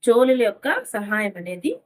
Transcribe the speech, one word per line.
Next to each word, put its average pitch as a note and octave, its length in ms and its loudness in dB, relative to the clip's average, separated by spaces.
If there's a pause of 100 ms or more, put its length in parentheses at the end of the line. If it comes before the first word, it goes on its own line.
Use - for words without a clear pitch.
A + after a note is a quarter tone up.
(100)
చోళుల B3+ 320 4
యొక్క D4 420 -2
సహాయం G#3 520 -4
అనేది F3+ 500 -8